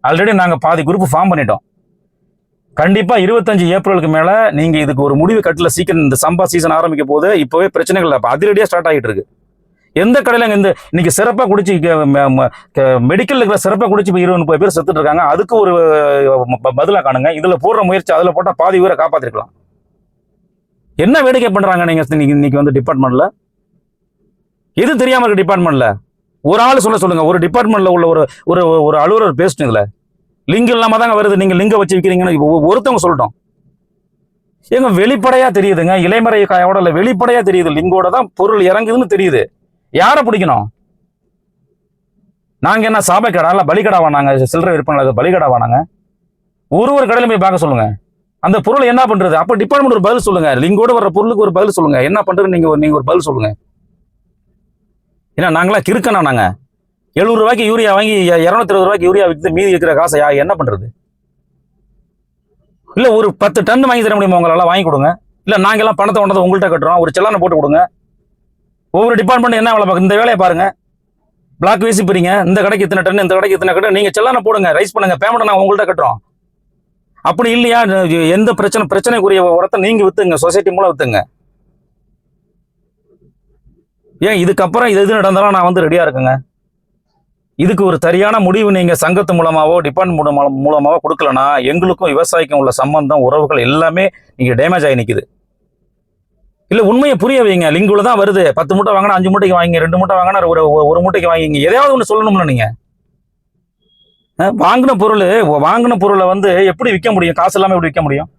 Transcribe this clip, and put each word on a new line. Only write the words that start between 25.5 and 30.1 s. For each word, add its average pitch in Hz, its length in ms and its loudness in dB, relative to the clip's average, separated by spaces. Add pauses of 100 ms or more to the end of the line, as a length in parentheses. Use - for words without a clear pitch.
ஒரு 214 180 2
ஆள் 262 180 2
சொல்ல 220 180 0
சொல்லுங்க, 170 280 0
ஒரு 180 40 0 (100)
டிபார்ட்மெண்ட்ல 202 500 0
உள்ள 170 180 2
ஒரு, 156 80 2 (280)
ஒரு, 180 120 2 (260)
ஒரு 156 160 0
அலுவலர் 190 380 0
பேசணும். 151 260 -2
இதுல 107 140 0 (720)